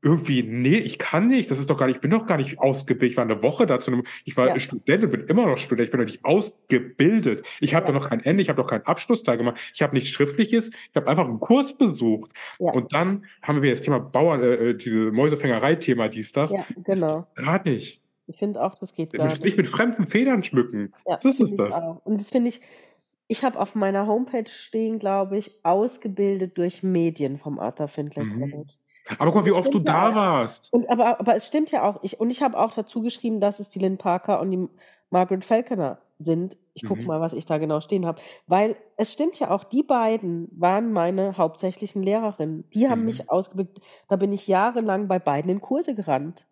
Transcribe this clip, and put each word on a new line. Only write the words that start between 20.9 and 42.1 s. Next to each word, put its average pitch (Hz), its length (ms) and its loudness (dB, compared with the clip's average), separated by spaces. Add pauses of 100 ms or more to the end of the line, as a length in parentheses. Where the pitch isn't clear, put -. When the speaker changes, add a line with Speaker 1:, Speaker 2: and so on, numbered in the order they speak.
Speaker 2:
Ja, 175 140 -2
Speaker 1:
Das 269 160 4
Speaker 2:
find 214 160 2
Speaker 1:
ist - 20 -6
Speaker 2:
ich 196 40 -6
Speaker 1:
das. 170 140 0
Speaker 2:
auch. 165 320 -6
Und 208 160 -2
das 202 100 -12
find 240 160 0
ich, 233 140 -6 (680)
ich 226 160 -4
hab 247 120 -2
auf - 180 -6
meiner 196 320 0
Homepage 226 420 -2
stehen, 220 500 -6
glaub 196 340 -2
ich, - 320 -8
„Ausgebildet 196 920 -2
durch 180 240 -2
Medien 165 560 0
vom 143 200 -8
Arthur 127 300 -6
Findlay 147 360 -8
Speaker 1:
Mhm. - 20 -4
Speaker 2:
College“. 139 480 -8 (440)
Speaker 1:
Aber 156 140 4
guck - 40 4
mal, 208 60 6
Speaker 2:
Und 165 40 2
Speaker 1:
wie 196 60 4
Speaker 2:
das 185 60 4
Speaker 1:
oft 185 160 0
du 202 40 4
Speaker 2:
stimmt 160 60 0
ja 160 80 2
Speaker 1:
da 196 220 4
Speaker 2:
auch. - 0 -
Speaker 1:
warst. 165 600 0
Speaker 2:
Und 240 160 2
aber, 240 300 2
aber 226 160 2
es 220 100 -6
stimmt 302 240 -2
ja 294 180 0
auch. 202 140 -6
Ich, - 180 -8
und 233 100 0
ich 254 120 -4
hab 247 120 0
auch 226 180 0
dazu 220 300 -6
geschrieben, 220 380 -4
dass 202 200 0
es 202 100 -14
die - 80 -10
Lynn 190 200 0
Parker 180 420 0
und 190 100 -2
die 185 180 -2 (420)
Margaret 185 340 0
Falconer 220 540 -2 (200)
sind. 165 400 -2 (160)
Ich - 100 -16
guck 185 160 -4
Speaker 1:
Mhm. 120 60 -8
Speaker 2:
mal, 156 140 -2
was 165 120 -4
ich 143 140 -10
da 156 120 0
genau 156 220 -2
stehen 185 260 -4
hab. 165 140 -6 (260)
Weil 208 300 2 (200)
es - 160 -2
stimmt 320 280 -4
ja - 100 -2
auch, 196 140 -2
die 277 180 -2
beiden 220 720 0
waren 196 400 0
meine 190 460 0
hauptsächlichen 185 640 -4
Lehrerinnen. 190 680 -4